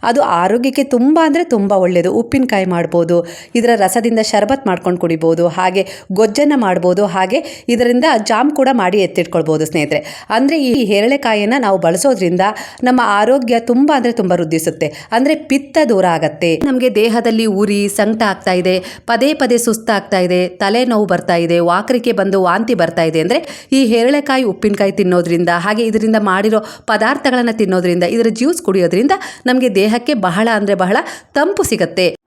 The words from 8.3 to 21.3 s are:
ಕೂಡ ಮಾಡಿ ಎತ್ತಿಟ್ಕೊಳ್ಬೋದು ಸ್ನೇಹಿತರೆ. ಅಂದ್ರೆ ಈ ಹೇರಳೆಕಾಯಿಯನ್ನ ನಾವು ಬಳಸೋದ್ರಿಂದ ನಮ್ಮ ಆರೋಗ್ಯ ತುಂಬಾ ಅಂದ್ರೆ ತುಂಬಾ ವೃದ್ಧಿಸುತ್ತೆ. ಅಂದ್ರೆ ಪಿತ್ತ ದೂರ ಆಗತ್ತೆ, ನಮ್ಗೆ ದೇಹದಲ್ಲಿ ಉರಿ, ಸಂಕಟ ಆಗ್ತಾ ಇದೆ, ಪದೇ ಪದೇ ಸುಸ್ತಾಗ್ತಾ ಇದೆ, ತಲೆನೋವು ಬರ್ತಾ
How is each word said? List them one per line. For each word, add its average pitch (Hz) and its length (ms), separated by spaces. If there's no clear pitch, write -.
ಕೂಡ 269 100
ಮಾಡಿ 185 260
ಎತ್ತಿಟ್ಕೊಳ್ಬೋದು 160 640
ಸ್ನೇಹಿತರೆ. 147 300
ಅಂದ್ರೆ 277 200
ಈ - 20
ಹೇರಳೆಕಾಯಿಯನ್ನ 220 760
ನಾವು 196 220
ಬಳಸೋದ್ರಿಂದ 180 580
ನಮ್ಮ 254 120
ಆರೋಗ್ಯ 240 400
ತುಂಬಾ 285 280
ಅಂದ್ರೆ 233 220
ತುಂಬಾ 180 200
ವೃದ್ಧಿಸುತ್ತೆ. 160 480
ಅಂದ್ರೆ 285 180
ಪಿತ್ತ 277 260
ದೂರ 190 140
ಆಗತ್ತೆ, 156 380
ನಮ್ಗೆ 254 220
ದೇಹದಲ್ಲಿ 226 460
ಉರಿ, 202 180
ಸಂಕಟ 220 320
ಆಗ್ತಾ 185 300
ಇದೆ, 185 160
ಪದೇ 247 200
ಪದೇ 240 240
ಸುಸ್ತಾಗ್ತಾ 208 600
ಇದೆ, 180 120
ತಲೆನೋವು 220 520
ಬರ್ತಾ 175 220